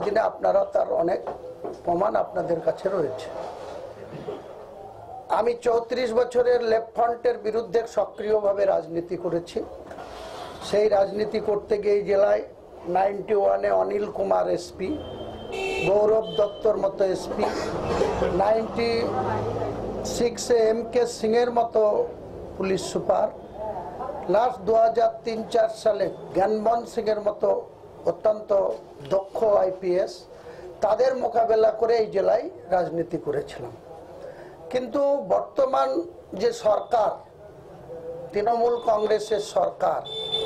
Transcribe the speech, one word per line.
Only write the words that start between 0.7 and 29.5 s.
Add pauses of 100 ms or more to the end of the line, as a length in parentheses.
তার (140)
অনেক (640)
প্রমাণ (120)
আপনাদের
কাছে
রয়েছে। (2000)
আমি (120)
চৌত্রিশ
বছরের (100)
লেফট
ফ্রন্টের (100)
বিরুদ্ধে (160)
সক্রিয়ভাবে
রাজনীতি
করেছি। (1080)
সেই (100)
রাজনীতি
করতে
গিয়ে
এই
জেলায় (540)
নাইনটি
ওয়ানে (100)
অনিল (100)
কুমার (100)
এসপি, (1000)
গৌরব (120)
দত্তর
মতো (120)
এসপি, (960)
নাইনটি (1200)
সিক্সে (140)
এম (120)
কে (160)
সিংয়ের
মতো (720)
পুলিশ (100)
সুপার, (1040)
লাস্ট
দু (100)
হাজার (140)
তিন (140)
চার (120)
সালে (280)
জ্ঞানবন্ত
সিংয়ের
মতো (640)
অত্যন্ত (640)
দক্ষ (240)